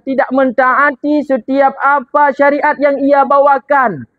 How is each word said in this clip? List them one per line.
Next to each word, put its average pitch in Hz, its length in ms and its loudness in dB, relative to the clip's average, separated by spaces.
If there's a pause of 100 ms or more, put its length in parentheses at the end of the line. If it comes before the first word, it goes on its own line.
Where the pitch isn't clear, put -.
tidak 269 240 -2
mentaati 269 960 0
setiap 269 560 0
apa 285 480 0
syariat 285 480 0
yang 277 240 0
ia 277 240 2
bawakan, 277 800 0 (140)